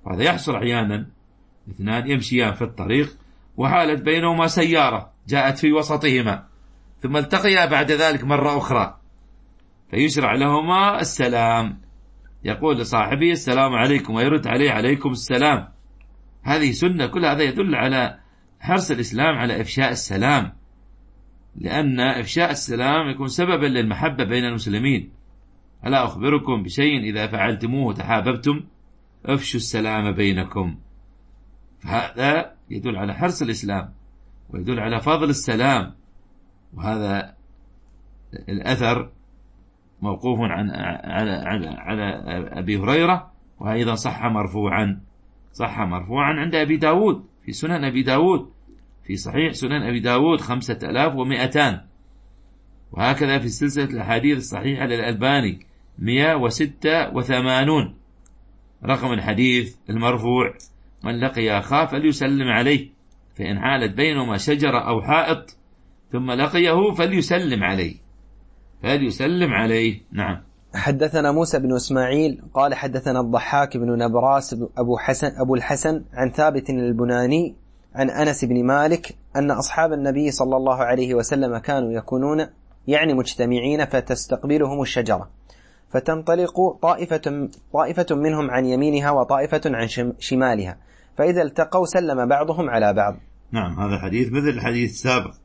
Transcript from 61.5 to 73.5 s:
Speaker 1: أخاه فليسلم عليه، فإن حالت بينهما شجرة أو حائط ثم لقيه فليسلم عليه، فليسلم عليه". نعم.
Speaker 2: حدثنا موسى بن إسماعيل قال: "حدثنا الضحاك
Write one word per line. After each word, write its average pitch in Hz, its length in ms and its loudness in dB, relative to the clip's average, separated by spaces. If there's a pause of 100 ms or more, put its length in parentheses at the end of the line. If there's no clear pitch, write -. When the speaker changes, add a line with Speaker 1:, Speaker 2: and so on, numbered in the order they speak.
Speaker 1:
أخاه 143 260 2
فليسلم 139 600 0
عليه، 123 420 2 (460)
فإن 98 240 -2
حالت 117 340 0
بينهما 131 440 0
شجرة 139 420 2
أو 110 220 0
حائط 160 560 0 (540)
ثم 127 200 -4
لقيه 170 600 2
فليسلم 170 720 0
عليه، 87 320 -2 (880)
فليسلم 139 720 0
عليه". 113 480 0 (100)
نعم. 92 300 -4 (340)
Speaker 2:
حدثنا 147 560 0
موسى 160 280 2
بن 131 160 0
إسماعيل 131 640 0 (120)
قال: 139 220 2
"حدثنا 131 440 -2
الضحاك 127 580 0